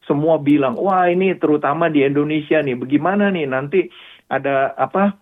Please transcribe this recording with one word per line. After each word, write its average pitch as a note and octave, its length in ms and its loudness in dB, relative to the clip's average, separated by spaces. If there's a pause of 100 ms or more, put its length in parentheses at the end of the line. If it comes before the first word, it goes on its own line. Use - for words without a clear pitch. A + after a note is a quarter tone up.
semua D3+ 320 0
bilang, C#3 400 0
"Wah, F#3 320 2
ini F#3 240 0
terutama D3+ 560 0
di D3 100 2
Indonesia D3 600 0
nih, B2+ 160 -4
bagaimana D3+ 500 0
nih E3+ 160 -2
nanti C#3+ 460 -2 (340)
ada C3+ 480 -2
apa F#3+ 480 0